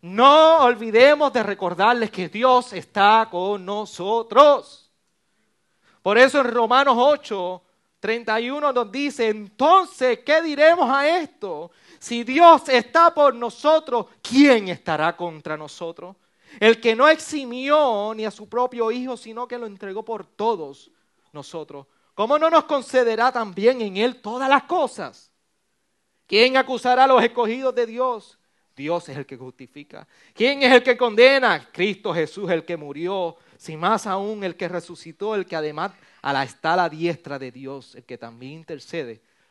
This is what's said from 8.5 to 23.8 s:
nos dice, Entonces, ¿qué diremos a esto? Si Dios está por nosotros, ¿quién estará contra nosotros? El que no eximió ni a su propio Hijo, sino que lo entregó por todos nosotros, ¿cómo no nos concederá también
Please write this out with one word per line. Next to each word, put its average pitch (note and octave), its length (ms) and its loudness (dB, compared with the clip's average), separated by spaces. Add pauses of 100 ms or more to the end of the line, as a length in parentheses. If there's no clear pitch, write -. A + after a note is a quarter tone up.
nos A#3+ 180 -2
dice, C4 380 -4
Entonces, B3+ 920 0
¿qué D#4 220 0
diremos D#4 480 2
a C#4+ 300 0
esto? F3 520 -12 (280)
Si A#3+ 240 -8
Dios D4 460 6
está D#4+ 440 2
por C#4+ 220 2
nosotros, A#3+ 680 -2 (160)
¿quién A#3+ 480 4
estará E3 480 -4
contra D#3 400 -10
nosotros? E3+ 580 -16 (460)
El A3+ 180 4
que A3+ 160 0
no C4+ 140 4
eximió C4 1040 -2
ni A3 80 -10
a G#3+ 80 -6
su G#3 160 -20
propio A#3+ 440 -4
Hijo, B3 260 -8
sino A3+ 280 -14
que A#3+ 120 -14
lo A#3+ 80 -12
entregó G3+ 400 -14
por G#3+ 200 -12
todos F3 640 -8 (440)
nosotros, D3 540 -16 (260)
¿cómo A#3+ 260 -2
no D#4+ 100 2
nos D#4+ 140 4
concederá B3 680 -2
también A3 480 -2